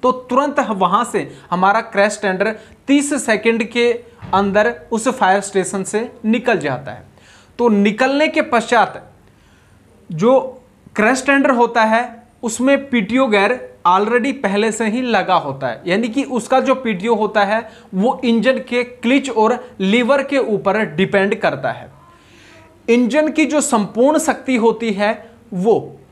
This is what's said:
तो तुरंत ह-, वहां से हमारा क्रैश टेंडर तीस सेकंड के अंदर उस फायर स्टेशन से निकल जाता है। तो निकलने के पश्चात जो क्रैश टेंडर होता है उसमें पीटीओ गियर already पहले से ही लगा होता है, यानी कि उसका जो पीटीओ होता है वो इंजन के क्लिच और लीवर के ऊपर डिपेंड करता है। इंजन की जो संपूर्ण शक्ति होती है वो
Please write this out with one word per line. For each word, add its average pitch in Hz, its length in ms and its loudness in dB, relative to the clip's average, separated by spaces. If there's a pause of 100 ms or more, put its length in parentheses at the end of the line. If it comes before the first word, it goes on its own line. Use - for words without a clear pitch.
तो 254 100 2
तुरंत 262 480 -2
ह-, 220 120 -2
वहां 190 320 0
से 170 320 -6 (140)
हमारा 190 300 2
क्रैश 208 420 0
टेंडर 202 320 -2 (320)
तीस 285 400 0
सेकंड 226 380 0
के 240 280 0 (420)
अंदर 202 360 2 (220)
उस 220 160 -2
फायर 196 320 2
स्टेशन 190 440 -4
से 220 260 -4 (140)
निकल 226 340 0
जाता 139 340 -6
है। 90 120 -18 (540)
तो 240 100 2
निकलने 226 600 2
के 311 140 -2
पश्चात 226 600 0 (1080)
जो 220 280 4 (580)
क्रैश 247 300 2
टेंडर 277 240 4
होता 233 340 2
है 226 200 2 (380)
उसमें 269 480 0
पीटीओ 240 360 0
गियर 214 480 0 (120)
already 220 460 2
पहले 208 400 -2
से 220 140 -4
ही 233 160 -2
लगा 220 320 0
होता 139 340 -2
है, 113 180 -8
यानी 214 220 0
कि 262 160 -2
उसका 262 360 0
जो 262 140 0
पीटीओ 226 400 -2
होता 208 300 0
है 220 240 -2 (260)
वो 214 300 0
इंजन 233 340 2
के 240 260 -4
क्लिच 269 460 0
और 220 280 2 (220)
लीवर 240 420 2
के 277 160 -2
ऊपर 208 480 0
डिपेंड 190 540 0
करता 139 320 -2
है। - 180 -14 (1000)
इंजन 247 400 2
की 302 180 0
जो 285 140 0
संपूर्ण 247 580 0
शक्ति 254 380 -2
होती 226 360 0
है 208 440 -4 (160)
वो 185 460 0 (140)